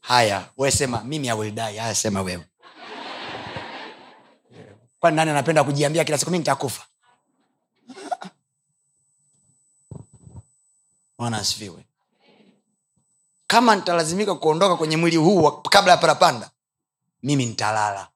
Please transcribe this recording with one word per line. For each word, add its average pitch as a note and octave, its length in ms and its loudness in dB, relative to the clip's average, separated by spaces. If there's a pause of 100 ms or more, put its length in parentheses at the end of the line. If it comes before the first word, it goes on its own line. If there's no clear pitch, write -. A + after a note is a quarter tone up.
Haya, G#2 560 2
wewe C3+ 160 2
sema, B2 320 -2
"Mimi, C#3+ 240 -6
I A#2 100 0
will G#2+ 160 -4
die." A2 240 -8
Haya, A2+ 160 -4
sema G2+ 280 -2
wewe. F2+ 220 -6 (2500)
Kwani D#3+ 160 2
nani D#3+ 140 2
anapenda D3 340 2
kujiambia D3 400 0
kila D3+ 140 -2
siku, - 120 -2
"Mimi F3+ 80 0
nitakufa"? C#3 480 -4 (4000)
Bwana A#2 200 -6
asifiwe. G2+ 460 -8 (1600)
Kama A3+ 300 4
nitalazimika F3 580 -2
kuondoka E3 420 2
kwenye D#3 200 -2
mwili E3 200 2
huu E3 260 6
wa-, D3 200 2
kabla F#3+ 300 6
ya D#3+ 60 6
parapanda, C#3 520 2 (720)
mimi C3+ 240 0
nitalala. G#2 680 -2